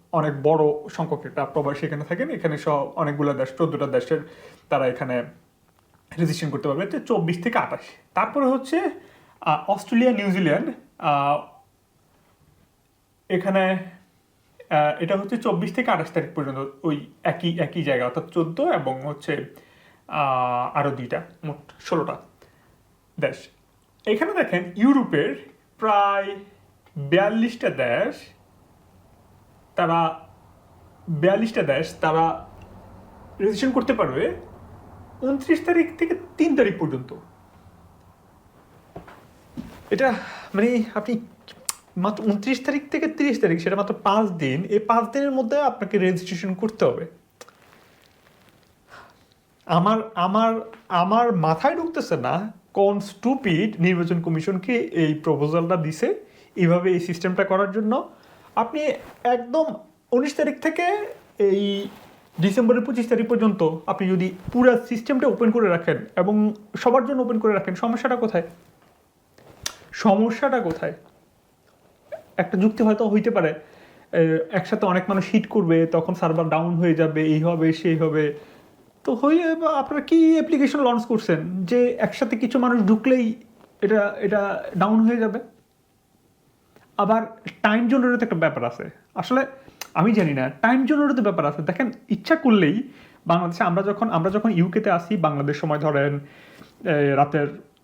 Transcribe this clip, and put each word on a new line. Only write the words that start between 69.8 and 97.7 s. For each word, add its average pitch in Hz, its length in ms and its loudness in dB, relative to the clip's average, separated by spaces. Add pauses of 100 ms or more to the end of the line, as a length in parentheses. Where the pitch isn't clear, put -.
সমস্যাটা 226 680 2
কোথায়? 165 320 -4 (1400)
একটা 180 220 -2
যুক্তি 214 260 2
হয়তো 214 240 2
হইতে 208 220 0
পারে, 165 240 0 (580)
এ, 160 260 4 (120)
একসাথে 208 360 -2
অনেক 180 220 2
মানুষ 190 240 -2
হিট 220 140 4
করবে, 165 400 4
তখন 165 280 0
সার্ভার 160 340 0
ডাউন 165 260 0
হয়ে 170 200 4
যাবে, 156 280 2
এই 156 200 2
হবে, 160 300 2
সেই 160 240 0
হবে। 156 420 0 (680)
তো 262 100 0
হয়ে 320 400 2
বা 311 240 0
আপনারা 285 240 -2
কি 330 300 6
অ্যাপ্লিকেশন 294 480 2
লঞ্চ 240 260 2
করছেন 180 580 0
যে 247 260 2
একসাথে - 460 -2
কিছু 240 220 0
মানুষ 240 240 2
ঢুকলেই 220 520 4 (480)
এটা, 202 380 2
এটা 202 440 -2 (140)
ডাউন 214 220 4
হয়ে 233 160 4
যাবে? 220 220 0 (1600)
আবার 220 260 2 (400)
টাইম 220 260 2
জোনেরও 247 280 2
তো 233 80 0
একটা 196 120 -2
ব্যাপার 151 280 0
আছে। - 260 -8 (240)
আসলে 262 320 0 (480)
আমি 214 180 4
জানি 170 220 2
না, 131 140 -2
টাইম 247 380 2
জোনেরও 285 280 2
তো 240 80 0
ব্যাপার 190 240 0
আছে। 151 160 -4
দেখেন, 185 300 -2 (160)
ইচ্ছা 320 280 0
করলেই 214 460 4 (440)
বাংলাদেশে 170 380 0
আমরা 180 180 0
যখন, 202 280 0
আমরা 170 200 2
যখন 214 200 0
ইউকেতে 185 400 2
আসি, 175 260 0
বাংলাদেশ 147 400 0
সময় 151 220 -2
ধরেন, 143 420 0 (680)
এ, 143 280 2
রাতের 143 320 2 (380)